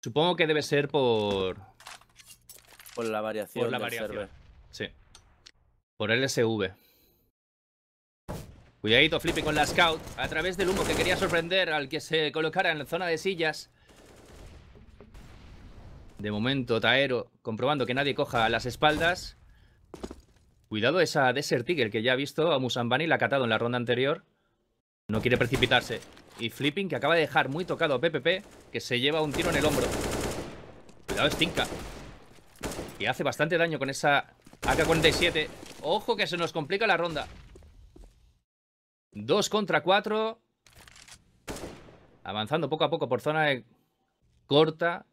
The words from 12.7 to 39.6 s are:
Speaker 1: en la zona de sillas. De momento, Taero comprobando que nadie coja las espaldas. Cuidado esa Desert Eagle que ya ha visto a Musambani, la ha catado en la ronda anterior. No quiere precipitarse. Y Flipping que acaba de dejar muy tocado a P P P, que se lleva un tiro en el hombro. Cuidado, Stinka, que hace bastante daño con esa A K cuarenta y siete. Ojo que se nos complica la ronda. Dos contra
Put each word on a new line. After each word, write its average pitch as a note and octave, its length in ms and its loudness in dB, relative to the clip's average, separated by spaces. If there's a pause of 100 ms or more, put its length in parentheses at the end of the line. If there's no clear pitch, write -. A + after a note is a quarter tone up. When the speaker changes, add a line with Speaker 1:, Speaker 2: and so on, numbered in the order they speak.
Speaker 1:
en D#3 60 -2
la C#3 80 -8
zona F3 200 -4
de E3 120 0
sillas. D#3+ 520 -2 (2500)
De G#2 140 -6
momento, A#2 500 0
Taero B2 500 2 (100)
comprobando B2 460 -2
que B2 80 -2
nadie C#3 200 0
coja A2+ 360 0
las A#2 160 0
espaldas. D3+ 720 0 (1300)
Cuidado B2 320 2
esa C#3 320 4
Desert C3+ 360 0
Eagle C3+ 220 2
que A2 120 0
ya B2 100 4
ha B2+ 40 4
visto D3+ 360 0
a C#3 60 2
Musambani, B2+ 480 0
la D3+ 80 4
ha C3 40 2
catado C3 260 2
en A2+ 60 2
la A2 80 4
ronda A#2+ 180 0
anterior. B2+ 480 0 (840)
No A2 120 0
quiere A#2+ 180 2
precipitarse. A#2+ 640 0 (380)
Y A2+ 120 -4
Flipping F3+ 380 -2
que D3 80 -4
acaba C#3 180 2
de E3 80 4
dejar C#3 260 2
muy D#3 160 -4
tocado D3+ 300 0
a B2 60 0
P E3 100 0
P D3+ 100 -4
P, F3 220 0 (300)
que A2+ 80 -6
se B2 200 -2
lleva D3+ 220 2
un D3 100 -2
tiro E3 180 -2
en D#3 60 0
el C#3 80 0
hombro. C#3 220 2 (1200)
Cuidado, A2 240 0
Stinka, D3+ 360 -2 (1300)
que G2+ 100 -2
hace C3 140 -2
bastante D3+ 360 0
daño D#3+ 200 2
con C3+ 120 -2
esa C#3+ 440 2 (320)
A B2+ 100 2
K D#3 80 4
cuarenta D#3 240 4
y D3 40 4
siete. D#3+ 360 0 (340)
Ojo G#3 340 -2
que G3+ 100 -2
se E3+ 100 -4
nos E3+ 160 -2
complica F3 340 -2
la F3+ 120 4
ronda. D#3+ 280 -4 (1900)
Dos B2+ 360 0
contra F#3+ 340 0